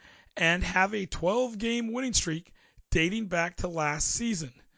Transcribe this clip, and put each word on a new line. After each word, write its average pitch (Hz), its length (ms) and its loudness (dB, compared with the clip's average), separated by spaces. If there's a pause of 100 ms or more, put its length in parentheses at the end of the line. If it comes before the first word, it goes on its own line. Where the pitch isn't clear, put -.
(360)
and 175 280 2
have 190 320 2
a 196 100 -2
twelve-game 226 840 0
winning 247 220 -2
streak 165 400 -2 (380)
dating 185 340 2
back 175 320 -2
to 185 100 -2
last 156 420 -2
season, 180 440 -4 (240)